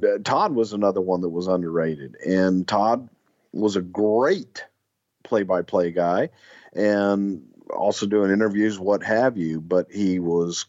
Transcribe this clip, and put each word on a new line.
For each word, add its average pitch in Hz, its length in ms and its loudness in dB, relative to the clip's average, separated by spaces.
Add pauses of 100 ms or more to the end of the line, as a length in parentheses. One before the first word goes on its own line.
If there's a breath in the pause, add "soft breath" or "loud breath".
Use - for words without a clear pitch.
uh, 104 220 2
Todd 156 320 0
was 110 160 0
another 101 300 0
one 92 180 0
that 90 100 -2
was 87 180 -4
underrated. 82 680 -2 (100)
And 92 400 2
Todd 113 440 0 (420)
was 104 240 -2
a 95 60 -2
great 107 800 -2 (600)
play-by-play 92 680 0
guy 90 380 0 (420 loud breath)
and 101 720 0 (280)
also 101 360 -2
doing 101 240 2
interviews, 104 480 2
what 98 240 0
have 117 340 0
you, 80 240 -4
but 87 300 0
he 95 260 0
was 85 520 -2